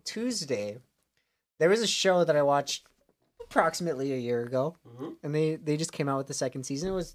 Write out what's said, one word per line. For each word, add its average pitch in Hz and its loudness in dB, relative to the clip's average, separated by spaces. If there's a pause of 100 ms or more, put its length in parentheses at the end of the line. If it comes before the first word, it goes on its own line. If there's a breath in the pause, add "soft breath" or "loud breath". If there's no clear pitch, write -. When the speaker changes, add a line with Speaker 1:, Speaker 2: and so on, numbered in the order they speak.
Speaker 1:
Tuesday, 139 -4 (800)
there 160 6
was 220 4
a 208 0
show 185 4
that 156 4
I 147 6
watched 143 2 (540)
approximately 160 0
a 131 -2
year 120 0
ago, 131 -2 (120)
Speaker 2:
Mm-hmm. 123 -12 (140)
Speaker 1:
and 147 -4
they, 156 2
they 151 -2
just 160 -4
came 143 -2
out 139 0
with 135 -4
the 135 -10
second 131 -4
season. 139 -4
It 190 -2
was, 185 -6